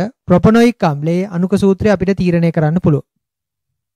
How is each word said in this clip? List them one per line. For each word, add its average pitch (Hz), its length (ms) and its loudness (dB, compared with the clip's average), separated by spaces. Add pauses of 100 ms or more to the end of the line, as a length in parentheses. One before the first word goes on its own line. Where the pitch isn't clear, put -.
(220)
ප්‍රොපනොයික් 220 640 2
අම්ලයේ 165 440 -4
අණුක 180 260 -4
සූත්‍රය 196 360 0
අපිට 190 260 -2
තීරණය 170 360 0
කරන්න 160 280 0
පුළුවන්. 147 240 0 (920)